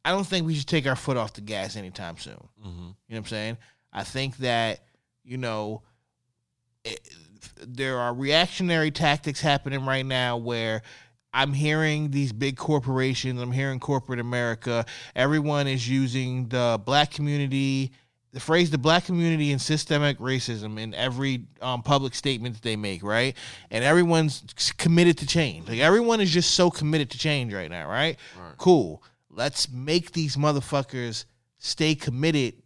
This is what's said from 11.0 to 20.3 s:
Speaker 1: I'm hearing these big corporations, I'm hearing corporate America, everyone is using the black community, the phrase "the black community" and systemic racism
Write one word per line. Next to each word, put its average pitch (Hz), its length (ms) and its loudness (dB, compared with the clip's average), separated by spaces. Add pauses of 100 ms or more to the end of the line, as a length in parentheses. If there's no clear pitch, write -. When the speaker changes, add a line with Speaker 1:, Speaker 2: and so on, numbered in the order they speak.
Speaker 1:
I'm 139 200 2
hearing 151 580 0
these 135 220 0
big 131 240 -2
corporations, 131 840 0
I'm 123 120 -4
hearing 135 280 -2
corporate 127 400 -2
America, 120 640 0 (320)
everyone 147 500 2
is 127 220 -2
using 127 600 0
the 117 360 2
black 143 260 2
community, 135 800 0 (400)
the 131 80 -12
phrase 165 300 4
"the 151 80 0
black 160 260 4
community" 165 480 2
and 139 80 0
systemic 147 580 0
racism 113 640 -4